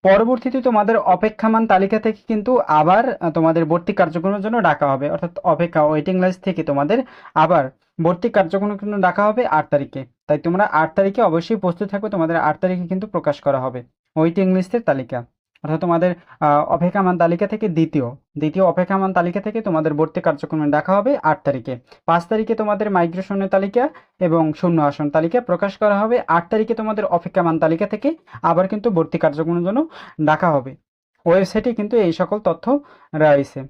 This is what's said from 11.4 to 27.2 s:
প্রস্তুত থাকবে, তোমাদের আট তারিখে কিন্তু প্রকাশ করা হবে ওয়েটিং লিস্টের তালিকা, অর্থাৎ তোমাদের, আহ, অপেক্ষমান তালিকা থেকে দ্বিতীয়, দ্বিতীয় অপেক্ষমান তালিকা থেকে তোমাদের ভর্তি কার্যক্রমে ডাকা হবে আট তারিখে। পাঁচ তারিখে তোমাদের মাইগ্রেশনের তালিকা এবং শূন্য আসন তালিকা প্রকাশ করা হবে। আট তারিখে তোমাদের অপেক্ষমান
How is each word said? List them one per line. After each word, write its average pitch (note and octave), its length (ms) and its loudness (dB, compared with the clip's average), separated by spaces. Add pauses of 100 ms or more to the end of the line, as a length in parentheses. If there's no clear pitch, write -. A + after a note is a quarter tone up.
প্রস্তুত F#3 340 -4
থাকবে, G3+ 200 -6
তোমাদের E3+ 260 -2
আট D3+ 240 0
তারিখে F3+ 260 -2
কিন্তু F#3+ 200 -6
প্রকাশ E3 340 -4
করা C3+ 200 0
হবে B2+ 200 -6 (360)
ওয়েটিং E3+ 380 2
লিস্টের F#3 280 -2
তালিকা, C3+ 360 -2 (460)
অর্থাৎ D#3 160 -2
তোমাদের, E3+ 300 2 (300)
আহ, D3 220 4 (100)
অপেক্ষমান F3+ 460 0
তালিকা F3 280 2
থেকে G#3+ 220 -4
দ্বিতীয়, D#3 380 0 (320)
দ্বিতীয় D#3 260 0
অপেক্ষমান F#3 480 0
তালিকা F3 280 0
থেকে A3 220 -6
তোমাদের D#3+ 320 0
ভর্তি D#3 260 -2
কার্যক্রমে D#3 500 -2
ডাকা D3+ 280 0
হবে A3+ 140 0 (100)
আট D#3 220 2
তারিখে। C3 300 -4 (320)
পাঁচ E3+ 200 2
তারিখে A3 280 -2
তোমাদের G#3 360 -2
মাইগ্রেশনের F#3+ 640 -2
তালিকা G3 300 0 (360)
এবং E3 220 2 (120)
শূন্য F3 280 2
আসন D3 280 0
তালিকা E3 300 0
প্রকাশ G3 380 -2
করা G#3 200 2
হবে। A3 180 0 (100)
আট E3+ 240 2
তারিখে A3 240 0
তোমাদের G#3+ 300 -4
অপেক্ষমান F3 540 0